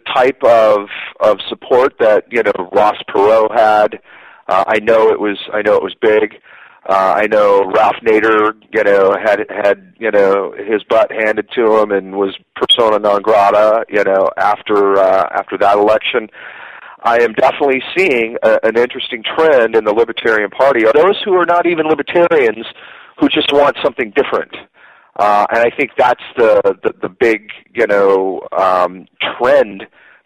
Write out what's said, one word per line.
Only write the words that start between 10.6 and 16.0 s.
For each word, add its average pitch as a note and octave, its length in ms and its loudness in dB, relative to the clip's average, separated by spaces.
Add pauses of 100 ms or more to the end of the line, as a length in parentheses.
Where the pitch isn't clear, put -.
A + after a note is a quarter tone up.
butt A2 220 2
handed G#2+ 420 -4
to A2 240 2
him G#2+ 140 0
and F#2+ 240 -4
was G2 200 -4 (200)
persona A2+ 420 0
non G2+ 240 0
grata, G#2 680 2
you G2+ 140 -2
know, F#2+ 340 0
after, G2+ 600 0
uh, F#2+ 340 2
after G2+ 280 -6
that G2+ 180 2
election. G#2+ 520 0 (720)